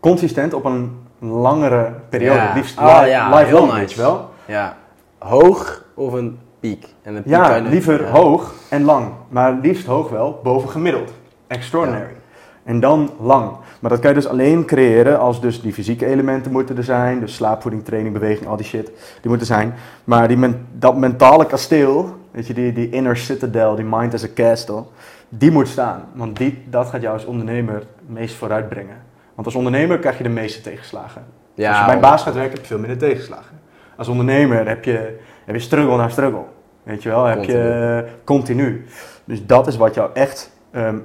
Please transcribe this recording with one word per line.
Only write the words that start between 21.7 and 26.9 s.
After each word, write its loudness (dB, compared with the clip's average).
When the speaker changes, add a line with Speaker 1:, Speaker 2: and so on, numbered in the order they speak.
Speaker 1:
weet -10
je, -8
die, -2
die -4
inner 0
citadel, -2
die -6
mind -2
as -6
a -8
castle, -2
die 4
moet 2
staan. -6
Want -10
die, -4
dat -2
gaat -8